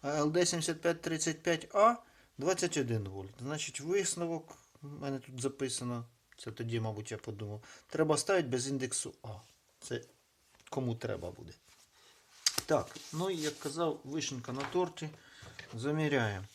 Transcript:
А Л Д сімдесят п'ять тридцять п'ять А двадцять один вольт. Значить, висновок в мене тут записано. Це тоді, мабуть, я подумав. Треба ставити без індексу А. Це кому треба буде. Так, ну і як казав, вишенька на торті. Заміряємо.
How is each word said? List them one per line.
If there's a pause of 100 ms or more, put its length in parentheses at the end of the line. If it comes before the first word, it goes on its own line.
А
Л
Д
сімдесят
п'ять
тридцять
п'ять
А (420)
двадцять
один
вольт.
Значить,
висновок (240)
в
мене
тут
записано. (320)
Це
тоді,
мабуть,
я
подумав. (240)
Треба
ставити
без
індексу (100)
А. (520)
Це (680)
кому
треба
буде. (1120)
Так, (160)
ну
і
як
казав,
вишенька
на
торті. (640)
Заміряємо.